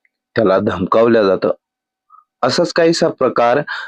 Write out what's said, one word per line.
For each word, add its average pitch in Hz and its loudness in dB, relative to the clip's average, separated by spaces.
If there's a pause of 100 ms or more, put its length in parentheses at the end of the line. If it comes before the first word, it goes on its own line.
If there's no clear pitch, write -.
(360)
त्याला 98 2
धमकावल्या 107 0
जातं. 92 0 (880)
असाच 165 -2
काहीसा 170 2
प्रकार 127 0 (260)